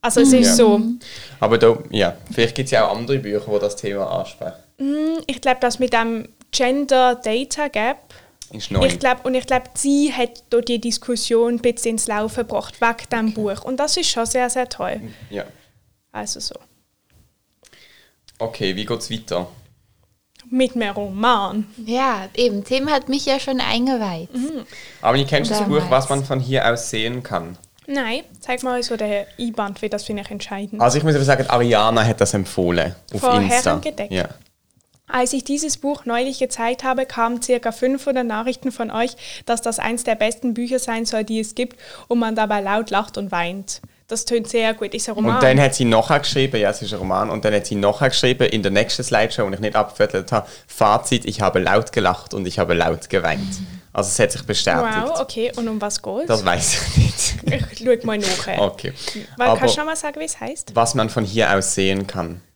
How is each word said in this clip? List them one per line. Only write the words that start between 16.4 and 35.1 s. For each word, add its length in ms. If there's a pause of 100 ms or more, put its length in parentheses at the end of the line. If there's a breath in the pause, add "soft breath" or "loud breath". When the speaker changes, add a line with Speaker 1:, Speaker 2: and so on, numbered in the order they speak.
Speaker 1:
so. 140 (1800 soft breath)
Speaker 3:
Okay, 360
wie 120
geht's 240
weiter? 380 (1000)
Speaker 1:
Mit 260
einem 200
Roman. 720 (180)
Speaker 2:
Ja, 500
eben, 300
Tim 260
hat 180
mich 180
ja 120
schon 220
eingeweiht. 720
Speaker 1:
Mhm. 300 (380 loud breath)
Speaker 3:
Aber 140
ihr 100
kennt 240
das 80
Speaker 2:
Damals. 260
Speaker 3:
Buch, 60
Was 180
man 160
von 160
hier 260
aus 240
sehen 320
kann? 360 (280)
Speaker 1:
Nein, 360 (180)
zeig 220
mal 200
so 140
den 300 (120)
Einband, 440
weil 80
das 140
finde 180
ich 80
entscheidend. 500
Speaker 3:
Also 180
ich 60
muss 100
aber 100
sagen, 260
Ariana 560
hat 140
das 140
empfohlen 600 (180)
auf 80
Speaker 1:
Vor 200
Speaker 3:
Insta. 300
Speaker 1:
Herrengedeck. 420
Speaker 3:
Ja. 160 (800)
Speaker 1:
Als 240